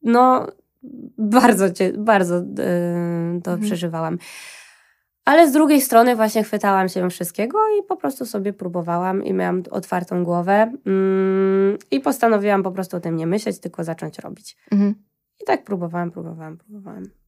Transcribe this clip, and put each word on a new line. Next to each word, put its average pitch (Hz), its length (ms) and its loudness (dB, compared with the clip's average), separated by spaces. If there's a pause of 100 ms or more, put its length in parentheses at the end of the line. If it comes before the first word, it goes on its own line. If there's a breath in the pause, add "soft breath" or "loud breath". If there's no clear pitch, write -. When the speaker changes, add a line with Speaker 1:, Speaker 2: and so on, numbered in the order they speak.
Speaker 1:
no, 254 460 4 (680)
bardzo 214 520 4
cię-, 185 280 -2
bardzo, 202 400 2
e, 175 60 -2 (1000)
to 180 80 -6
Speaker 2:
Mhm. 175 100 -4
Speaker 1:
przeżywałam. 170 560 -4 (1080 loud breath)
Ale 311 240 8
z - 20 -2
drugiej 294 300 4
strony 240 340 6
właśnie 220 280 2
chwytałam 196 460 0
się 180 200 -2
wszystkiego 202 480 -6 (220)
i 392 40 -6
po 381 140 -4
prostu 269 280 -6
sobie 202 280 -6
próbowałam 180 720 -4
i 196 100 -4
miałam 185 380 -2
otwartą 180 520 -4
głowę, 185 480 2 (140)
mm, 190 920 2 (140)
i 277 80 0
postanowiłam 208 640 2
po 185 80 -4
prostu 185 260 -6
o - 20 -4
tym 165 160 -4
nie 160 120 -2
myśleć, 202 320 -2
tylko 170 240 -10
zacząć 165 360 -10
robić. - 380 -18 (140)
Speaker 2:
Mhm. 202 240 2 (460)
Speaker 1:
I 415 40 -14
tak 370 180 -2
próbowałam, 175 480 -6
próbowałam, 165 460 -14
próbowałam. 196 460 -20 (240)